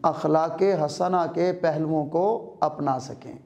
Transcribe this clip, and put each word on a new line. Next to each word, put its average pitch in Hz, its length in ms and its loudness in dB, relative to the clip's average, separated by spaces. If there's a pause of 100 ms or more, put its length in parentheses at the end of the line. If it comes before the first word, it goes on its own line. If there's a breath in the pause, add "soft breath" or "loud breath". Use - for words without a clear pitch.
(100)
اخلاق 160 520 2 (220)
حسنہ 180 400 0 (100)
کے 175 180 2 (100)
پہلوؤں 156 480 0
کو 170 160 2 (420)
اپنا 139 380 -2
سکیں - 260 -14 (140)